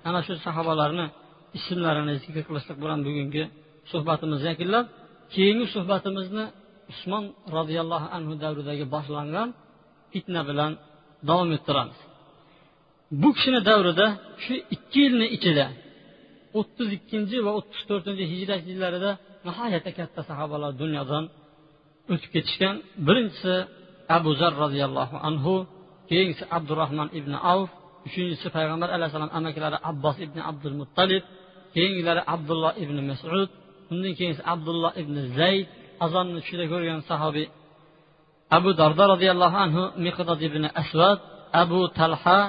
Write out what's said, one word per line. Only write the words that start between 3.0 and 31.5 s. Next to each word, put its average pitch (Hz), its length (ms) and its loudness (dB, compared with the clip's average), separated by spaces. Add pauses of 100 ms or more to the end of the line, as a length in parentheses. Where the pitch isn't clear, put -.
bugungi 143 440 -4 (440)
suhbatimizni 156 600 -2
yakunlab, 185 380 0 (460)
keyingi 208 340 4
suhbatimizni 190 800 -4 (440)
Usmon 202 360 -6 (220)
roziyallohu 160 640 -2
anhu 160 240 -6
davridagi 147 520 -6
boshlangan 147 600 -4 (600)
fitna 175 340 -4
bilan 147 300 -2 (500)
davom 170 300 2
ettiramiz. 135 460 -2 (1120)
Bu 151 180 4
kishini 254 320 2
davrida, 190 440 6 (300)
shu - 180 -6 (160)
ikki - 300 0
yilni 247 260 6
ichida, 165 400 2 (880)
o'ttiz 214 380 -2
ikkinchi 208 460 -4
va 208 140 0
o'ttiz - 320 -6
to'rtinchi 196 420 -4
hijrat 185 380 -4
yillarida 185 460 -2 (300)
nihoyatda 180 520 -4
katta 165 300 -10
sahobalar 147 520 -6
dunyodan 147 500 -2 (840)
o'tib - 220 -2
ketishgan. 190 460 0 (200)
Birinchisi 185 580 2 (540)
Abu 160 240 4
Zar 160 220 2
roziyallohu 139 640 -2
anhu, 156 360 0 (500)
keyingisi 180 420 0
Abdurrahmon 151 640 -2
ibn 143 220 -8 (100)
Avf, 185 280 2 (340)
uchinchisi 180 440 -4
Payg'ambar 160 400 -2
alayhissalom 156 440 -4
amakilari 156 480 -4
Abbos 151 380 -2
ibn 160 200 -10
Abdul 147 380 -8
Muttalib, 185 460 0 (480)